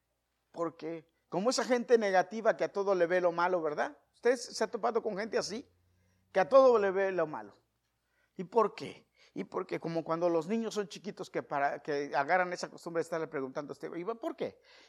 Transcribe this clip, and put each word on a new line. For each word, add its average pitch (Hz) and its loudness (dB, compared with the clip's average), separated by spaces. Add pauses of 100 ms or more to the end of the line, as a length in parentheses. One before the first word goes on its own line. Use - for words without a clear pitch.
(520)
¿Por 165 -6
qué?". 160 -12 (240)
Como 196 0
esa 254 -2
gente 240 4
negativa 196 2
que 180 -2
a 160 -2
todo 196 0
le 175 2
ve 180 4
lo 175 2
malo, 175 0
¿verdad? 165 -4 (160)
¿Usted 254 2
se - -6
ha 214 -2
topado 220 -2
con 214 -4
gente 214 -4
así? 196 -4 (600)
Que - 2
a 185 4
todo 254 8
le 196 2
ve 190 2
lo 170 0
malo. 113 -12 (760)
¿Y 185 -8
por 208 2
qué? - -14 (260)
¿Y - -6
por - -6
qué? 170 -6
Como 165 -6
cuando 165 0
los 165 2
niños 220 -2
son 208 -4
chiquitos 180 -12
que, 160 -6
para, 143 0
que 143 -4
agarran 175 2
esa 175 -8
costumbre 165 -6
de 156 -2
estarle 160 -4
preguntando 143 -8
a - -10
usted: - -12
"¿Y 170 -8
por 233 -8
qué? 131 -8 (320)